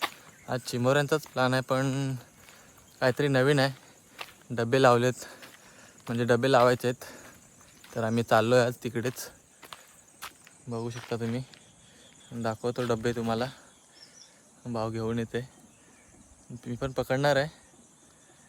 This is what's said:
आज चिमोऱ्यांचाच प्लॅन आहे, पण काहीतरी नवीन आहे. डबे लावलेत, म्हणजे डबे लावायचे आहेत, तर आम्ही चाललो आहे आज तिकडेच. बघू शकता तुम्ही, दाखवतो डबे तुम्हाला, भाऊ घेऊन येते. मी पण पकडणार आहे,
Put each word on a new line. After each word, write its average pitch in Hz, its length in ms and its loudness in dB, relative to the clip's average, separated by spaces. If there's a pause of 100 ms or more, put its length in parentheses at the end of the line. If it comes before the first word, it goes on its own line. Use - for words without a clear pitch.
(480)
आज 123 120 -4
चिमोऱ्यांचाच 139 600 0
प्लॅन 127 300 0
आहे, 131 100 0
पण 135 520 -2 (840)
काहीतरी 131 280 2
नवीन 139 300 4
आहे. 135 140 2 (800)
डबे 117 320 2
लावलेत, 123 440 4 (800)
म्हणजे 120 160 -2
डबे 120 280 4
लावायचे 123 360 4
आहेत, 120 160 -6 (920)
तर 113 80 -2
आम्ही 113 180 0
चाललो 113 340 4
आहे 120 100 6
आज 123 80 -2 (100)
तिकडेच. 117 460 -6 (1400)
बघू 117 240 -8
शकता 117 260 -8
तुम्ही, 117 260 -4 (920)
दाखवतो 120 500 -4
डबे 120 300 0
तुम्हाला, 113 320 -2 (1200)
भाऊ 113 240 -6
घेऊन 113 280 -4
येते. 117 300 -6 (1040)
मी 120 260 -10
पण 135 160 -6
पकडणार 135 440 0
आहे, 139 100 0 (1040)